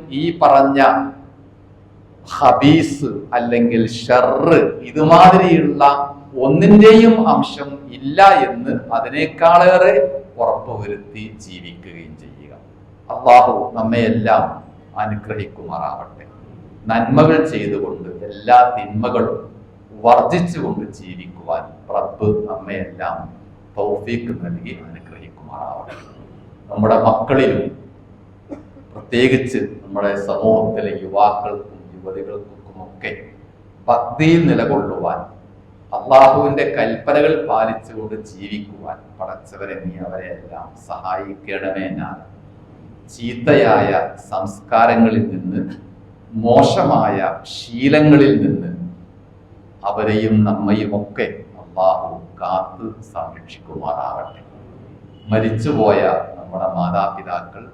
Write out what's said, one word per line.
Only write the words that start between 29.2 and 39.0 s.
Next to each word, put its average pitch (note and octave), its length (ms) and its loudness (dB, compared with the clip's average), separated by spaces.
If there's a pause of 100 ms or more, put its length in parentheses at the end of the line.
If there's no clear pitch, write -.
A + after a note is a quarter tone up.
നമ്മുടെ G2+ 280 -4 (180)
സമൂഹത്തിലെ G#2+ 640 -2 (120)
യുവാക്കൾക്കും G#2 760 -4 (160)
യുവതികൾക്കുമൊക്കെ F#2+ 1200 -14 (720)
ഭക്തിയിൽ D#3 640 2
നിലകൊള്ളുവാൻ, G2 720 -2 (800)
അള്ളാഹുവിന്റെ C#3+ 680 4 (100)
കൽപ്പനകൾ C#3+ 580 0 (160)
പാലിച്ചുകൊണ്ട് A2 640 -6 (140)
ജീവിക്കുവാൻ G2+ 680 -14 (200)